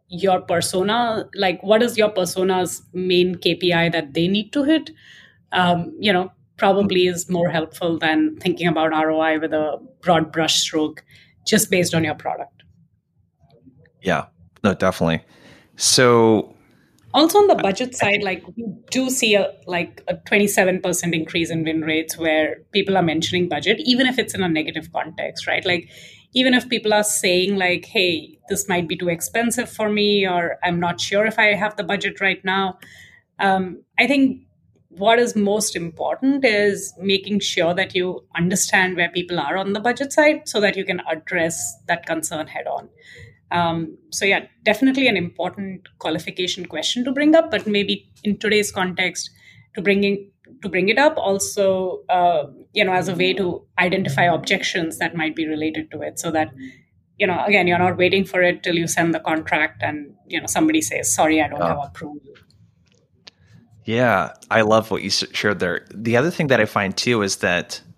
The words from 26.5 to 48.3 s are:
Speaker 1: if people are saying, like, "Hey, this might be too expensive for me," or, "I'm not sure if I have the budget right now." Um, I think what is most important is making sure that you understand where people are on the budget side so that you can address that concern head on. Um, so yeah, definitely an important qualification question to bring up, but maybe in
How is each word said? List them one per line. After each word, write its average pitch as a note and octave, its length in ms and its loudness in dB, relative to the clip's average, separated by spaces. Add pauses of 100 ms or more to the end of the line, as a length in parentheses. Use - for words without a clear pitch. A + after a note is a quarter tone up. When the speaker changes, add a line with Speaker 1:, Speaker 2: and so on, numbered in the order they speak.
Speaker 1:
if B3 160 0
people G#3+ 240 0
are G#3 100 4
saying, F#3 540 0
like, F3+ 280 -2
"Hey, F3+ 520 -2 (100)
this F#3+ 220 -4
might F3 180 0
be F3+ 80 -4
too F3 140 -4
expensive A3+ 600 -4
for G#3+ 200 -4
me," G#3 360 2
or, F3 380 -2
"I'm F3 160 0
not E3+ 220 -2
sure G3+ 240 0
if A3 140 -2
I G#3 160 4
have G3 200 -4
the G#3 80 -6
budget G3 380 -4
right F#3 240 -2
now." F#3+ 320 -2 (600)
Um, F#3+ 440 0 (160)
I A#3+ 80 4
think C4+ 360 2 (460)
what A3+ 300 4
is A#3 160 0
most G3+ 400 0
important E3+ 720 -2
is G#3 540 0
making G3 400 -2
sure F3 340 0
that F#3 220 -4
you F3+ 280 -4 (120)
understand F#3 600 0
where E3+ 140 0
people F3 300 -4
are D3+ 180 -2
on G3 160 -4
the G#3+ 60 -4
budget A#3+ 340 -4
side D4+ 340 2
so G#3+ 140 -2
that F#3+ 160 0
you F#3+ 80 -6
can F3+ 240 -4
address E3 640 -4 (120)
that E3+ 180 -4
concern D#3 420 -6
head C#3+ 200 -10
on. C#3 220 -8 (640)
Um, E3+ 460 -2 (140)
so - 140 -4
yeah, G3 200 2 (180)
definitely C4 460 2
an G3+ 80 2
important F3+ 720 -8 (120)
qualification F3 640 -6
question E3+ 380 -4
to C4+ 80 -2
bring D4 240 4
up, E4 160 4
but G#3+ 160 -2
maybe G3+ 420 -2 (140)
in G#3 140 0